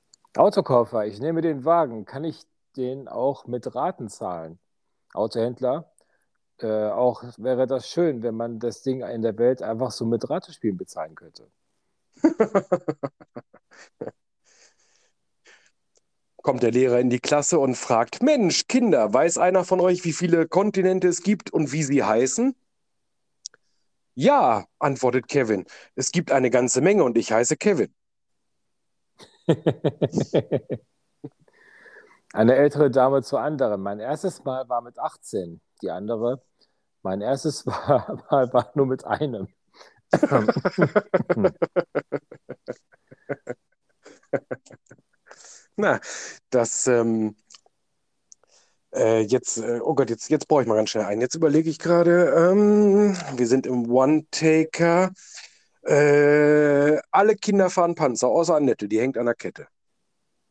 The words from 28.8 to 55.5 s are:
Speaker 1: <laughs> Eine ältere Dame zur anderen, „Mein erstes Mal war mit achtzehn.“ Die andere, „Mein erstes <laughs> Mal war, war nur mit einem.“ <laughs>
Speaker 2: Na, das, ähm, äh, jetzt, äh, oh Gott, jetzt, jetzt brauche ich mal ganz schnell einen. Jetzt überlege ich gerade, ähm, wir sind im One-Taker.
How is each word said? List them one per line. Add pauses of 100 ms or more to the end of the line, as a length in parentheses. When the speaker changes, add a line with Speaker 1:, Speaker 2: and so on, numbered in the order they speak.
Speaker 1:
<laughs> (1500)
Eine
ältere
Dame
zur
anderen,
„Mein
erstes
Mal
war
mit
achtzehn.“ (220)
Die
andere, (600)
„Mein
erstes
<laughs>
Mal
war,
war
nur
mit
einem.“ (640)
<laughs> (4000)
Speaker 2:
Na, (500)
das,
ähm, (1600)
äh,
jetzt,
äh,
oh
Gott,
jetzt,
jetzt
brauche
ich
mal
ganz
schnell
einen.
Jetzt
überlege
ich
gerade,
ähm, (200)
wir
sind
im
One-Taker. (680)